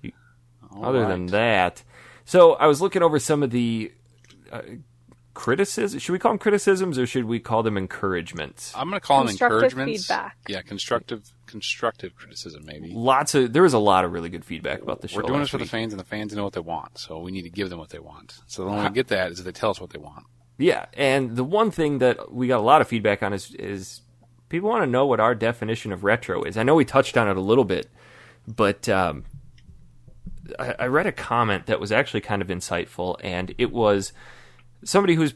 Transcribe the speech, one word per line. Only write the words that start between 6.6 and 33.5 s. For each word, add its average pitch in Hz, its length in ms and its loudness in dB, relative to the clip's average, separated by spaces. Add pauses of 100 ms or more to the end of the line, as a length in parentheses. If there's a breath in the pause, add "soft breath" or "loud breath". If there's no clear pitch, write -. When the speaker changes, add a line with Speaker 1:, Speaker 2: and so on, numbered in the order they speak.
Speaker 1:
or 123 80 0
should 123 180 -2
we 113 140 -4
call 113 240 -2
them 110 120 0
encouragements? 87 1000 -6
Speaker 2:
I'm 139 140 -6
gonna 196 100 -6
call 143 220 2
them 117 80 0
Speaker 3:
Constructive 110 340 2
Speaker 2:
encouragements. 139 420 -2
Speaker 3:
feedback. 196 320 -4 (100)
Speaker 2:
Yeah, 95 140 -8
constructive, 110 600 -6 (240)
constructive - 680 -6
criticism, - 520 -16
maybe. 80 260 -14
Speaker 1:
Lots 131 400 2
of, 127 180 4
there 156 120 6
was 160 100 6
a 117 60 6
lot 95 260 6
of 85 60 -4
really 85 180 -6
good 87 160 -12
feedback - 380 -8
about - 180 -6
the - 60 -12
show - 100 -10
Speaker 2:
We're 107 60 -4
doing 127 160 0
Speaker 1:
last 147 60 -2
Speaker 2:
this - 40 -6
for 139 80 -6
the 120 60 -4
Speaker 1:
week. 117 80 -10
Speaker 2:
fans, 113 200 -6
and 101 80 -12
the 92 60 -12
fans 107 300 -8
know 104 80 -4
what 98 100 -6
they 92 60 -6
want, 82 400 -10
so - 180 -12
we 90 140 -10
need 95 100 -8
to 85 80 -14
give 95 220 -6
them 85 80 -12
what 78 100 -16
they 76 80 -16
want. 76 480 -20
So - 180 -12
they'll 98 100 -4
only 104 100 -2
Speaker 1:
Huh. 104 60 0
Speaker 2:
get 123 180 -2
that 92 240 -2
is 87 80 -14
if 92 60 -14
they 92 60 -8
tell 107 200 -2
us 95 100 -6
what 90 80 -16
they - 80 -16
want. - 280 -18 (340)
Speaker 1:
Yeah, 156 340 0
and 131 420 0
the 127 80 -2
one 202 280 2
thing 147 260 -2
that 123 340 2
we 123 160 -2
got 123 120 2
a - 20 0
lot 135 200 6
of 117 60 2
feedback 104 360 0
on 101 100 -2
is, - 220 -10
is 95 460 -10 (480)
people 185 200 -4
wanna 226 160 2
know 127 220 2
what 120 120 2
our 117 140 4
definition 113 580 -2
of 95 120 -8
retro 98 400 0
is. 95 160 -4
I 113 40 0
know 139 120 6
we 147 100 6
touched 135 320 2
on 113 100 4
it 95 100 0
a 95 40 -2
little 113 240 4
bit, 90 240 -2 (580 soft breath)
but, 104 400 0
um, 90 380 0 (1300)
I, 127 180 -6
I - 80 -2
read 147 220 0
a 165 40 -2
comment 110 540 0
that 113 140 0
was 101 120 -6
actually 110 300 0
kind 101 220 -4
of 90 60 -8
insightful, 87 760 -4
and 90 340 -6